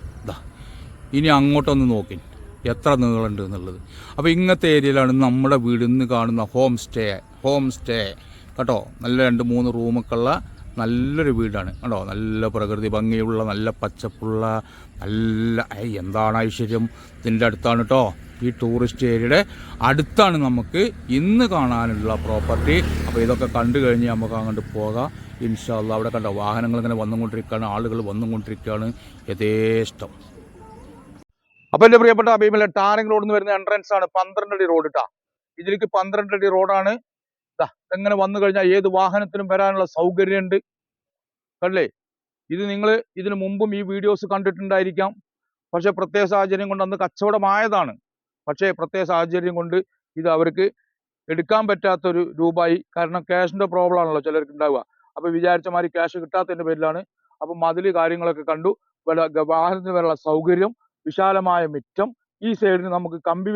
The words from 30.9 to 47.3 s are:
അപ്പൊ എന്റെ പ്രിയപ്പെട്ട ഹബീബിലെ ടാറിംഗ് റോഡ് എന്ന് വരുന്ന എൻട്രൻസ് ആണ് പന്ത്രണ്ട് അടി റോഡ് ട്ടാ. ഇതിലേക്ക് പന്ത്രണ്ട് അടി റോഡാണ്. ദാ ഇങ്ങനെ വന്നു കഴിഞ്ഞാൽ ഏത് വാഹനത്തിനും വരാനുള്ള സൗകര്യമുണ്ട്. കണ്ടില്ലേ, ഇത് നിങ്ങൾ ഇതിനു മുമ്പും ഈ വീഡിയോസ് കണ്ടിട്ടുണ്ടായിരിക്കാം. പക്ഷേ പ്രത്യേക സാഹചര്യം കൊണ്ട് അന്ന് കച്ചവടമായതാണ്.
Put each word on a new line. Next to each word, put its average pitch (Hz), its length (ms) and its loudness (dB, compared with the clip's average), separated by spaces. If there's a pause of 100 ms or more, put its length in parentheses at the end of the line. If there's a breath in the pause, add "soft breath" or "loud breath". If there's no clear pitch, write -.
അപ്പൊ 180 120 8
എന്റെ 226 160 12
പ്രിയപ്പെട്ട 226 320 6
ഹബീബിലെ 214 320 4 (120)
ടാറിംഗ് 214 340 2
റോഡ് 214 140 2
എന്ന് 208 100 0
വരുന്ന 202 220 0
എൻട്രൻസ് 196 380 -2
ആണ് 185 100 2 (120)
പന്ത്രണ്ട് 196 380 -2
അടി 190 140 2
റോഡ് 160 240 2
ട്ടാ. 135 100 0 (580)
ഇതിലേക്ക് 196 340 -2
പന്ത്രണ്ട് 196 420 -2
അടി 196 160 0
റോഡാണ്. 190 380 2 (680)
ദാ 156 80 -2 (300)
ഇങ്ങനെ 202 240 0
വന്നു 196 220 0
കഴിഞ്ഞാൽ 190 320 2
ഏത് 196 200 4
വാഹനത്തിനും 190 560 0
വരാനുള്ള 196 340 2 (100)
സൗകര്യമുണ്ട്. 185 600 2 (1080)
കണ്ടില്ലേ, 185 220 0 (680)
ഇത് 185 180 -4
നിങ്ങൾ 208 180 0 (320)
ഇതിനു 196 220 -4
മുമ്പും 202 360 -2
ഈ - 20 -4 (100)
വീഡിയോസ് 202 420 -2
കണ്ടിട്ടുണ്ടായിരിക്കാം. 190 800 -2 (600)
പക്ഷേ 175 260 0
പ്രത്യേക 190 340 0
സാഹചര്യം 196 380 0
കൊണ്ട് 196 160 -2
അന്ന് 190 160 -6
കച്ചവടമായതാണ്. 202 920 0 (520)